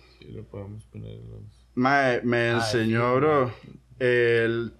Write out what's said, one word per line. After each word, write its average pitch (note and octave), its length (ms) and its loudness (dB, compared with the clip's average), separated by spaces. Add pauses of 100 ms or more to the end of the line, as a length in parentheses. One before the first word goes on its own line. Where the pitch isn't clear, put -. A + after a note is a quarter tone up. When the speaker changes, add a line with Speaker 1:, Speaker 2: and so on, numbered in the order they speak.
(180)
Speaker 1:
Sí, - 140 -20
lo A2 120 -14
podemos G#2 400 -14
poner G#2+ 280 -16
en A2+ 180 -18
los G#2+ 100 -16 (340)
Speaker 2:
Mae, C3 480 2
me A#2+ 280 2
Speaker 3:
Ah, A#2+ 60 0
Speaker 2:
enseñó, A#2 580 0
Speaker 3:
sí. - 60 4
Speaker 2:
bro, C#3 340 2 (440)
el A#2 800 2